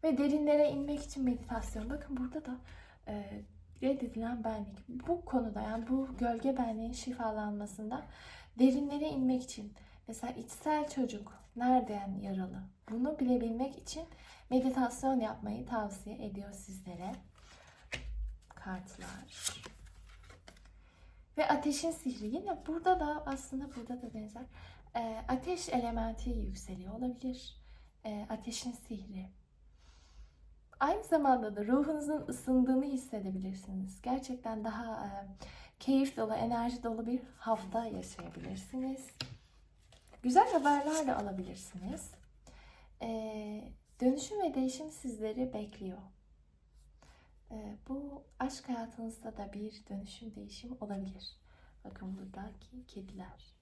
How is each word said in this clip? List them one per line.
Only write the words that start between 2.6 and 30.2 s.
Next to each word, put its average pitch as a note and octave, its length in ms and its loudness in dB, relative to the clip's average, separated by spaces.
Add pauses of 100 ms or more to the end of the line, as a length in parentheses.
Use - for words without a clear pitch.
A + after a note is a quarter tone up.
e, G3+ 340 -6 (400)
reddedilen A#3+ 640 0
benlik. G#3 440 -4
Bu D#4+ 360 -2
konuda, A3 380 0
yani A3+ 260 -2
bu C4 200 2 (100)
gölge B3 380 2
benliğin A3+ 360 0
şifalanmasında G#3+ 1080 -4 (560)
derinlere C#4+ 500 6
inmek C4 340 2
için, G#3 300 -10 (360)
mesela A#3 240 -6
içsel D4 560 0
çocuk A3 540 -2 (140)
nereden G#3+ 640 4
yaralı? F#3+ 420 -4 (280)
Bunu C4 280 0
bilebilmek B3 600 2
için - 260 -8 (460)
meditasyon B3+ 720 4
yapmayı A3 460 -2
tavsiye G#3 600 -4
ediyor G3+ 260 -8
sizlere F#3 600 -8 (1400)
kartlar. - 1080 -6 (1800)
Ve D4+ 100 6
ateşin D4 420 4
sihri. B3 360 -4
Yine E4 400 -2
burada E4+ 340 4
da, D4+ 260 0
aslında C4+ 500 -6
burada B3 260 -6
da A3+ 120 -10
benzer. A3 300 -10 (520)
E, A3+ 200 -2 (120)
ateş D4 400 0
elementi A#3 600 0
yükseliyor G3 640 -4
olabilir. B3 680 -4 (440)
E, G#3 260 -4
ateşin A3+ 420 -6
sihri. F#3+ 540 -8 (1500)